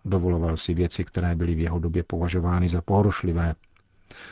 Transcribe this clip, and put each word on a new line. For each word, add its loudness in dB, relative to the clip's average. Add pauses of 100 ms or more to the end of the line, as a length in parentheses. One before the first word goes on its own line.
dovoloval 0
si -2
věci, 0
které -2
byly 0
v -2
jeho -2
době -2
považovány 0
za 0
pohoršlivé. 2 (760)